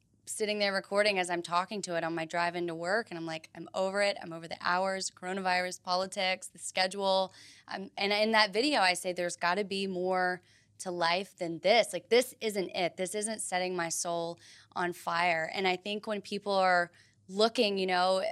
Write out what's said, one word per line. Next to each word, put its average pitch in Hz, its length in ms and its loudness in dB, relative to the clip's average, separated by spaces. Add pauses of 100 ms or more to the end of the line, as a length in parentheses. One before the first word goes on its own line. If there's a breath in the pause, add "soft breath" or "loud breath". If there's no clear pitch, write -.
(260)
sitting 208 340 -2
there 202 120 2
recording 202 480 2
as 180 100 0
I'm 175 120 -2
talking 180 400 -2
to 175 160 -4
it 165 80 0
on 165 100 -4
my 165 80 -2
drive 170 320 -2
into 175 180 -2
work, 180 360 -2
and 170 100 -10
I'm 165 60 -8
like, 160 280 -8
"I'm 226 200 -14
over 190 280 0
it. 202 220 2
I'm 170 80 -12
over 165 160 -12
the - 140 -12
hours, 190 500 -2
coronavirus, 180 720 -2
politics, 185 640 -2
the - 120 -20
schedule." 190 720 0 (340 loud breath)
I'm, 196 300 -10
and 202 160 0
in 214 180 2
that 214 220 6
video, 254 260 2
I 185 140 6
say, 180 180 -4
"There's 175 240 -4
gotta 180 300 0
be 196 220 -2
more 180 540 0 (380 soft breath)
to - 120 -8
life 175 460 0
than 165 220 -6
this. 208 340 4
Like, 170 160 -8
this 240 320 4
isn't 208 300 -2
it. 175 260 -2
This 185 180 -4
isn't 208 260 -6
setting 180 340 -2
my 170 140 -2
soul 170 480 -4 (380 loud breath)
on 175 160 -2
fire." 170 640 0
And 190 140 0
I 180 100 2
think 208 300 -8
when 208 140 -2
people 202 320 -4
are 180 380 4 (380 soft breath)
looking, 208 480 2
you 190 100 0
know, 185 340 4 (100)